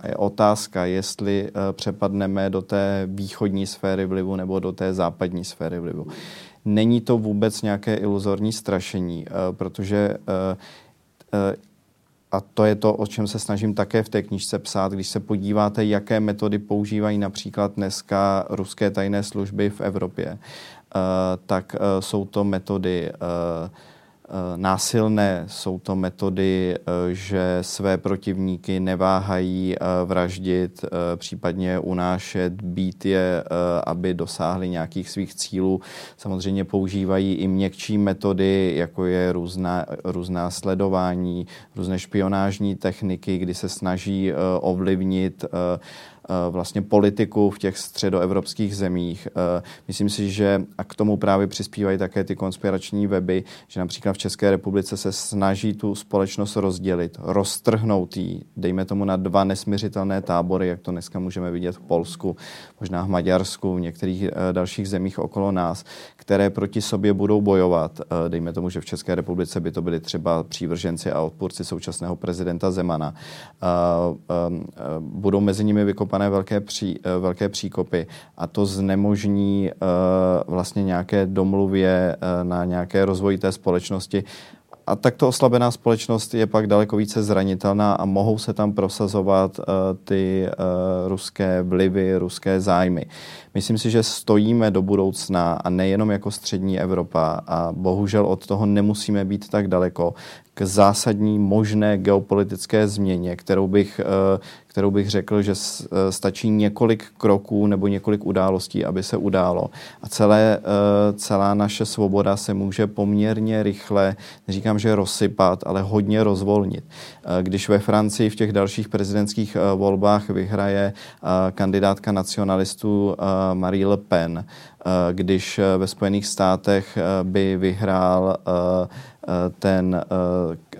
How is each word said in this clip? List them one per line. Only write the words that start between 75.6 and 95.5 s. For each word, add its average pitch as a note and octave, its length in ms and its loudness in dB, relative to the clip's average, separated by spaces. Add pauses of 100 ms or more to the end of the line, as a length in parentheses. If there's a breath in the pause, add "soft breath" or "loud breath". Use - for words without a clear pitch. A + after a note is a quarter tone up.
nimi G#2 200 4
vykopané G2+ 460 0
velké G2 300 0
pří-, G2+ 440 -6
eh, F2+ 140 0
velké F#2 300 0
příkopy F2+ 580 -4 (300 loud breath)
a E2+ 100 -6
to G2+ 200 0
znemožní, G2 1040 0
eh, - 40 -10 (720)
vlastně F2+ 380 -2
nějaké G2 420 0
domluvě, F#2+ 880 2
eh, F2+ 280 -2
na F2+ 200 0
nějaké F2+ 400 0
rozvoji F#2+ 340 2
té F#2+ 140 0
společnosti. F#2 720 -2 (600 loud breath)
A G#2 100 0
takto B2+ 320 2
oslabená B2 420 4
společnost A2+ 640 0
je A2 120 2
pak A2 200 2
daleko G#2 300 4
více G#2+ 260 0
zranitelná G2+ 720 2
a F2+ 120 0
mohou G2 340 2
se G#2+ 140 -4
tam G#2 200 0
prosazovat, G2 880 2
eh, - 40 -8 (400)
ty, F#2+ 420 0
eh, - 80 -4 (540)
ruské F#2 540 -2
vlivy, F#2 540 2
ruské F#2 440 0
zájmy. F2+ 460 2 (480 loud breath)
Myslím A2 240 0
si, A2+ 120 0
že A2+ 120 4
stojíme A2 680 4
do F#2+ 120 2
budoucna F#2+ 680 2